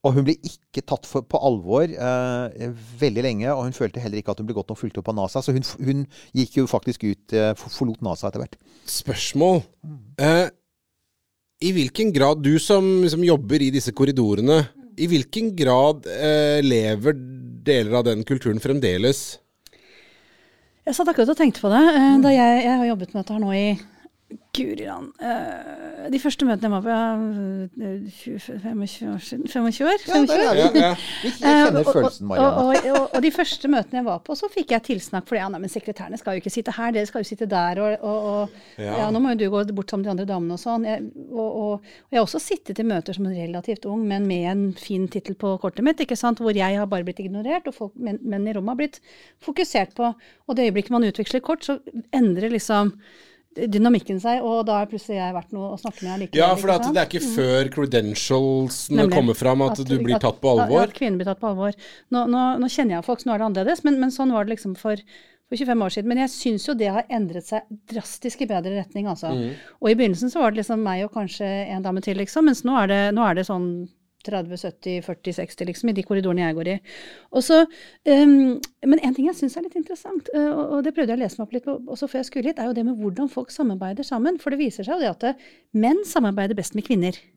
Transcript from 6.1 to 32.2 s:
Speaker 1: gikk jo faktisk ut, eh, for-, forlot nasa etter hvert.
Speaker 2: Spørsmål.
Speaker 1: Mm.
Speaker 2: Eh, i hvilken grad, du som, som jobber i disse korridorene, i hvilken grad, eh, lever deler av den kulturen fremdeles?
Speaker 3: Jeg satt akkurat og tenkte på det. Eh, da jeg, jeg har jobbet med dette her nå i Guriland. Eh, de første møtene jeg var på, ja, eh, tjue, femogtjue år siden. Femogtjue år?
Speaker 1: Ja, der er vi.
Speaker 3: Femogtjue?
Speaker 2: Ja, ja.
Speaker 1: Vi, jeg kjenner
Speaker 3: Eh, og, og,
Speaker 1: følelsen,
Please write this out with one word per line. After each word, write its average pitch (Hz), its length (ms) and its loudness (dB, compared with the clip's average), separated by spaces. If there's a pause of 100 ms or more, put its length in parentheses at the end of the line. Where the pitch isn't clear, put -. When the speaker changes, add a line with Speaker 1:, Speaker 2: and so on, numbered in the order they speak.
Speaker 1:
gikk 127 260 0
jo 127 80 2
faktisk 117 400 -2
ut, - 240 -4
eh, 107 240 2
for-, - 160 -16
forlot 117 320 -4
nasa 92 240 -4
etter - 160 -6
hvert. - 160 -18 (260)
Speaker 2:
Spørsmål. - 760 0 (180)
Speaker 1:
Mm. 151 180 -16 (300)
Speaker 2:
Eh, 170 180 4 (1160)
i 180 120 0
hvilken 185 400 0
grad, 143 240 4
du 143 140 2 (100)
som, 196 220 4 (260)
som 160 160 0
jobber 143 380 4
i 131 100 2
disse 123 160 0
korridorene, 131 680 4 (340)
i 165 160 -2
hvilken 214 480 0
grad, 139 480 4
eh, 147 560 2
lever 113 540 2 (500)
deler 120 320 4
av 120 80 2
den 110 160 2
kulturen 117 400 -2
fremdeles? 127 600 2 (1600)
Speaker 3:
Jeg 285 80 -4
satt 349 160 2
akkurat 269 240 4
og - 20 0
tenkte 285 240 4
på 202 140 2
det. 262 160 8
Eh, 277 220 6 (100)
da 277 80 6
jeg, 247 320 6
jeg 254 160 2
har 240 140 2
jobbet 185 180 -4
med 190 140 -4
dette 214 100 -6
her 214 80 -2
nå 196 80 0
i 196 160 0 (840)
Guriland. 214 600 -8 (100)
Eh, - 880 -10
de 262 100 0
første 294 240 -2
møtene 220 240 0
jeg 208 40 0
var 190 120 -2
på, 233 60 -2
ja, 214 960 -4
eh, 196 260 -8
tjue, 220 280 -12 (200)
femogtjue 208 540 -8
år 190 100 -8
siden. 262 240 -8
Femogtjue 233 400 -2
år? 403 160 0
Speaker 1:
Ja, 330 140 0 (100)
der 381 140 2
er 466 60 2
vi. - 160 4
Speaker 3:
Femogtjue? - 180 6
Speaker 2:
Ja, 175 60 6
ja. 180 80 0 (260)
Speaker 1:
Vi, 240 80 0
jeg - 80 -10
kjenner 294 300 6
Speaker 3:
Eh, - 0 -
og, - 100 4
og, 285 160 4
Speaker 1:
følelsen, 254 340 2